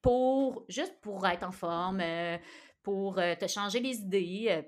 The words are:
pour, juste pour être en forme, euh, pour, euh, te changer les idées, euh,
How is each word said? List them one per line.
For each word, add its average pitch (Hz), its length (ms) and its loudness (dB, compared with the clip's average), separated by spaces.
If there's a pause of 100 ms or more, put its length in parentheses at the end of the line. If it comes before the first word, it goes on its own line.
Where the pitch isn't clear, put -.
pour, 254 640 4
juste 269 320 -6
pour 196 260 -4
être 175 160 2
en 185 80 -6
forme, 180 500 -2
euh, 170 380 -2 (460)
pour, 196 340 -2
euh, 175 160 2
te 180 140 -4
changer 208 320 -2
les 254 160 -2
idées, 196 540 -2
euh, 160 180 2